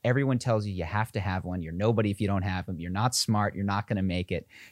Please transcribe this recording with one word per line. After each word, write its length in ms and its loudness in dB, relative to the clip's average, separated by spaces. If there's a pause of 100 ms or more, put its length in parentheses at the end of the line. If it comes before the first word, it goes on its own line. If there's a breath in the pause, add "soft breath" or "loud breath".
everyone 380 2
tells 260 2
you 80 -4
you 100 -4
have 280 -2
to 80 -2
have 240 -2
one. 180 -4
You're 100 -8
nobody 380 2
if 100 -2
you 60 2
don't 160 2
have 260 -2
'em. 120 -6
You're 100 -6
not 240 0
smart. 400 2
You're 100 -2
not 220 0
gonna 160 0
make 300 0
it. 160 -4 (240 loud breath)